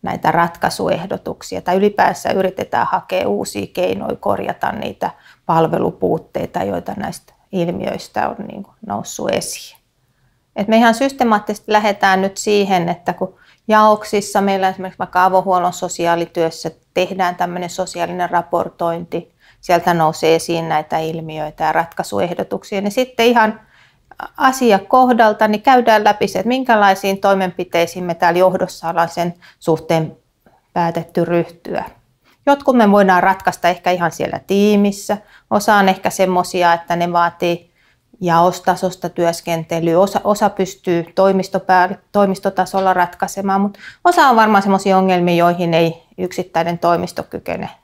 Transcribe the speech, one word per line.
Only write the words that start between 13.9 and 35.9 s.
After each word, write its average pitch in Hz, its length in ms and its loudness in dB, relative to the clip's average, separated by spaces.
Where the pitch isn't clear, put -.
meillä 196 280 0
esimerkiksi 185 300 -8
vaikka 180 260 0
avohuollon 185 480 2
sosiaalityössä 170 1000 -4
tehdään 185 420 -2
tämmöinen 175 340 -6
sosiaalinen 175 600 -6
raportointi, 170 1040 -4
sieltä 175 340 2
nousee 160 400 2
esiin 165 340 -2
näitä 156 300 -2
ilmiöitä 160 680 -8
ja 156 80 0
ratkaisuehdotuksia, 190 1080 -4
niin 202 120 -4
sitten 247 340 0
ihan 220 340 2
asiakohdalta 233 1120 4
niin 214 140 -2
käydään 233 420 4
läpi 208 240 2
se, 185 100 -4
että 190 100 -4
minkälaisiin 202 680 2
toimenpiteisiin 180 840 0
me 175 100 -4
täällä 175 240 2
johdossa 180 500 0
ollaan 165 200 0
sen 175 260 -4
suhteen 160 580 -2
päätetty 170 520 -2
ryhtyä. - 600 -4
Jotkut 285 300 2
me 214 140 6
voidaan 190 320 4
ratkaista 185 460 0
ehkä 180 220 -2
ihan 175 220 0
siellä - 340 -6
tiimissä. 202 680 2
Osa 214 240 2
on 196 140 4
ehkä 190 220 -2